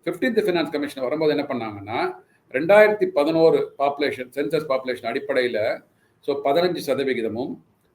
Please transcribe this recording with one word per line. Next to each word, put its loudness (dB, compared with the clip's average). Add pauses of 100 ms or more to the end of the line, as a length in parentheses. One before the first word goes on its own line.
ஃபிஃப்டீன்த் 0
ஃபினான்ஸ் 0
கமிஷன் -6
வரும்போது 0
என்ன -2
பண்ணாங்கன்னா, -6 (400)
ரெண்டாயிரத்தி 6
பதினோரு 2
பாப்புலேஷன், -2
சென்சஸ் -2
பாப்புலேஷன் -4
அடிப்படையில, -2 (380)
so, -4
பதினஞ்சு 2
சதவிகிதமும், -2 (400)